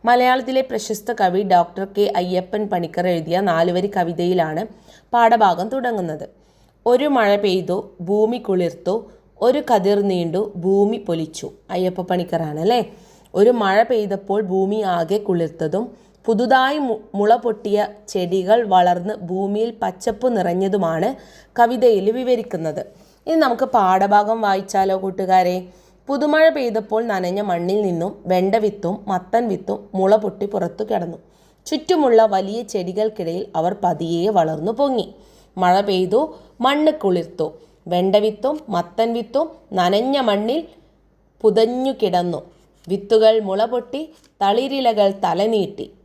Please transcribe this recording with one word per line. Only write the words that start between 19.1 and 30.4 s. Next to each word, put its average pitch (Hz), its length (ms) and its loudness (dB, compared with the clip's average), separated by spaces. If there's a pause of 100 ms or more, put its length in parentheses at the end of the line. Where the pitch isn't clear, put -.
ഭൂമിയിൽ 196 520 -4
പച്ചപ്പ് 214 560 -6
നിറഞ്ഞതുമാണ് 185 800 0 (480)
കവിതയിൽ 233 540 4
വിവരിക്കുന്നത്. 226 680 -2 (460)
ഇനി 320 100 0
നമുക്ക് 285 300 2
പാഠഭാഗം 208 720 4
വായിച്ചാലോ 196 560 0
കൂട്ടുകാരെ? 185 580 2 (540)
പുതുമഴ 294 400 2
പെയ്തപ്പോൾ 226 560 -2
നനഞ്ഞ 190 360 -4
മണ്ണിൽ 185 420 -2
നിന്നും 175 300 -2 (140)
വെണ്ട 185 280 2
വിത്തും 208 400 -2 (140)
മത്തൻ 196 400 -2
വിത്തും 202 300 -6 (160)
മുള 190 220 4
പൊട്ടി 202 300 -4